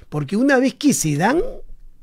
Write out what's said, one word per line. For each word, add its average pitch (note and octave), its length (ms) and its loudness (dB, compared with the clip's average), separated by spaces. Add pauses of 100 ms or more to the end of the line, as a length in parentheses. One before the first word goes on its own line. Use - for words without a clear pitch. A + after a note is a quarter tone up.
Porque D3 300 -6
una C4+ 200 4
vez B3+ 180 2
que C#4 180 2
se D3+ 240 -2
dan, A3+ 240 2 (600)